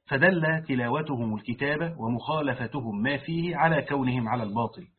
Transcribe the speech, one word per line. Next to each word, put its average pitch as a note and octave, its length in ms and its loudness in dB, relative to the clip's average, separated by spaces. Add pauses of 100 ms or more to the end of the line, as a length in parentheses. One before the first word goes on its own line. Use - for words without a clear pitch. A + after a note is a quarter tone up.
فدل D#3+ 600 4
تلاوتهم B2 680 0
الكتاب D3 640 -4
ومخالفتهم A#2+ 1040 -2
ما C#3 140 2
فيه E3 400 -2
على D3+ 260 4
كونهم B2+ 460 0
على A#2 140 0
الباطل. G#2+ 440 -2 (120)